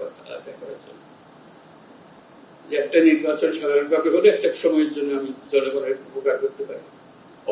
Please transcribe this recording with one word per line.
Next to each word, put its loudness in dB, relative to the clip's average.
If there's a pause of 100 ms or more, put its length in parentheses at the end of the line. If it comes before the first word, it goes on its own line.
(360)
আদায় -18
করার -16
জন্য। -20 (1700)
যে -8
একটা 2 (100)
নির্বাচন 2
সাধারণভাবে 0
হলে 4
একটা 0 (140)
সময়ের 2
জন্য -4 (100)
আমি -8 (220)
জনগণের -2 (120)
উপকার -4
করতে -4
পারি, -14 (680)